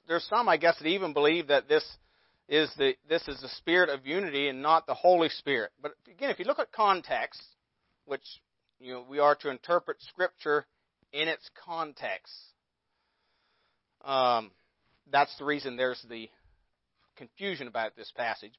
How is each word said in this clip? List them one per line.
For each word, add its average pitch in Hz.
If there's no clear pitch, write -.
there's 165
some, 226
I 165
guess, 165
that 151
even 180
believe 151
that 139
this 151
is 147
the, 135
this 160
is 139
the 131
Spirit 175
of 135
unity 143
and 131
not 156
the 135
Holy 175
Spirit. 123
But 147
again, 240
if 302
you 180
look 277
at 285
context, 180
which, 135
you 127
know, 123
we 139
are 147
to 147
interpret 165
Scripture 151
in 156
its -
context, 147
um, 123
that's 143
the 143
reason 139
there's 127
the 113
confusion 143
about 113
this 110
passage. 113